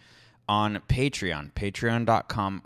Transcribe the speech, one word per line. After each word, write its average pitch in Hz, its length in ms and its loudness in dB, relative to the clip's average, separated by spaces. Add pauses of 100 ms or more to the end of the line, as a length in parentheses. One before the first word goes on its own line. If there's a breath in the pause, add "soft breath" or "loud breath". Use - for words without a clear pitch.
(480 soft breath)
on 104 380 2
Patreon, 90 680 0
patreon 117 520 0
dot 113 220 2
com 98 380 -4